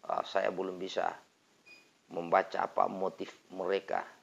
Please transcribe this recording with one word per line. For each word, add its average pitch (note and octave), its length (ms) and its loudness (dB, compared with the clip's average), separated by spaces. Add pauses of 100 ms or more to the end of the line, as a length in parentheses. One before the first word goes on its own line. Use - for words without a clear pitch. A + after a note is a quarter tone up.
eh, - 160 0
saya - 240 2
belum F#2 320 -4
bisa - 320 0 (1000)
membaca F#2+ 500 2
apa F#2+ 220 4
motif F#2+ 480 -2 (160)
mereka. F#2 560 0 (180)